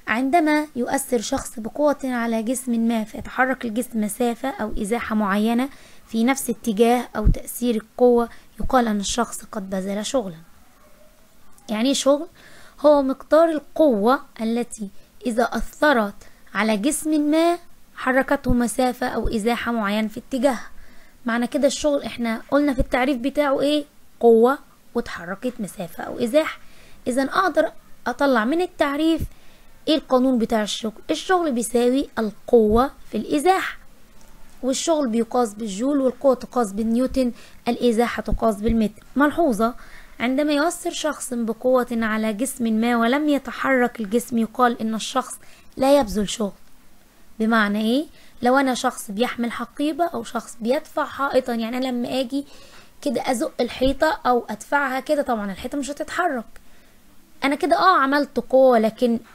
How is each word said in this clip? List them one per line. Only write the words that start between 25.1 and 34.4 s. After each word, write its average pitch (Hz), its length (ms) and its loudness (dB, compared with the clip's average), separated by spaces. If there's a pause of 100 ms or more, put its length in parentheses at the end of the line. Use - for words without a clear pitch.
مسافة 180 440 -10
أو - 160 -10
إزاحة. 262 400 0 (480)
إذا 254 160 0
أقدر 320 480 0 (360)
أطلع 277 380 2
من 320 160 0
التعريف 311 600 0 (640)
ايه 302 80 4
القانون 262 420 2
بتاع 220 260 0
الشغل؟ - 380 -6 (100)
الشغل 330 400 0
بيساوي 247 580 0 (100)
القوة 226 720 2 (200)
في 220 60 -4
الإزاحة، 302 600 0 (840)